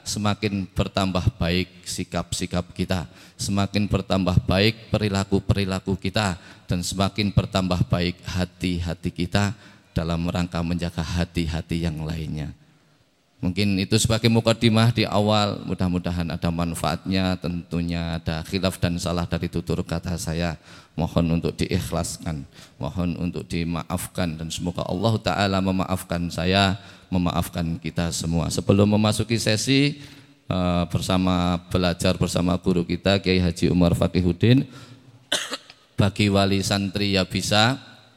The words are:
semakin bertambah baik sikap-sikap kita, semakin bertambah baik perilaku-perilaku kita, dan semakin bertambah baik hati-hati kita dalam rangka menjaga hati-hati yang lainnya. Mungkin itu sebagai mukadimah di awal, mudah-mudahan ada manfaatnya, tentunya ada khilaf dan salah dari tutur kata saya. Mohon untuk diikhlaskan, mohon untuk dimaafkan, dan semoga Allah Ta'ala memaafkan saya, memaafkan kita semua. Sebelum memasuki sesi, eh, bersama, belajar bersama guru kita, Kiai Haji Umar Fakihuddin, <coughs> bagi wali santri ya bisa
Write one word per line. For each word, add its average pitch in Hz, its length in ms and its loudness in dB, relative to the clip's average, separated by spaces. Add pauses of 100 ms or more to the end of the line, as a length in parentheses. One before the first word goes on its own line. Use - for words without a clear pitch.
semakin 101 640 -2
bertambah 95 560 0 (160)
baik 90 480 -2
sikap-sikap - 880 -4
kita, 90 320 -2 (320)
semakin 101 480 0
bertambah 92 560 0
baik 101 480 2
perilaku-perilaku 98 1040 0
kita, 95 400 0 (320)
dan 90 160 -2
semakin 95 480 0
bertambah 92 560 2
baik 87 400 0
hati-hati 87 800 -2
kita 98 480 -2 (400)
dalam 85 320 0
rangka 87 320 -2
menjaga 85 400 -4
hati-hati 85 880 -2
yang 78 160 -6
lainnya. 76 480 -6 (840)
Mungkin 95 400 0
itu 98 240 0
sebagai 113 240 0
mukadimah 113 640 4
di 110 160 0
awal, 104 560 2
mudah-mudahan 87 640 -2
ada 85 240 -2
manfaatnya, 85 880 -2
tentunya 85 800 -4
ada 80 240 -4
khilaf 92 400 -2
dan 87 160 0
salah 87 320 -2
dari 85 160 -2
tutur 85 400 -2
kata 82 320 -4
saya. 82 400 -4 (400)
Mohon 82 400 2
untuk 78 160 -2
diikhlaskan, 82 880 -4 (400)
mohon 87 320 -4
untuk 80 320 -6
dimaafkan, 85 960 -4
dan 80 80 -8
semoga 87 320 -4
Allah 101 400 0
Ta'ala 95 400 0
memaafkan 92 720 -2
saya, 98 480 2 (320)
memaafkan 87 640 0
kita 82 320 -4
semua. 82 400 -2
Sebelum 101 480 4
memasuki 107 400 0
sesi, 135 640 2 (480)
eh, 90 400 2
bersama, 90 800 0
belajar 90 480 2
bersama 90 400 2
guru 90 240 2
kita, 95 400 0
Kiai 92 160 4
Haji 87 320 2
Umar 87 240 4
Fakihuddin, 98 720 4 (640)
<coughs> - 720 -8
bagi 104 260 2
wali 98 400 4
santri 101 480 0
ya 95 80 4
bisa 104 560 2 (380)